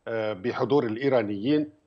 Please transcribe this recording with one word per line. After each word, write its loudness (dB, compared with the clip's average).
آه، -2
بحضور 0
الإيرانيين 0